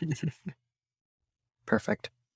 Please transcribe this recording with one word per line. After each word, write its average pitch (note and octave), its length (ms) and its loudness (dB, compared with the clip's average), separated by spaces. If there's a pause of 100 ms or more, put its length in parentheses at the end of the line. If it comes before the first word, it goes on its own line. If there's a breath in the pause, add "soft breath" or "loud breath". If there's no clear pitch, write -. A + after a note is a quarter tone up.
<laughs> D#3 560 -4 (1120)
Perfect. - 440 2 (240)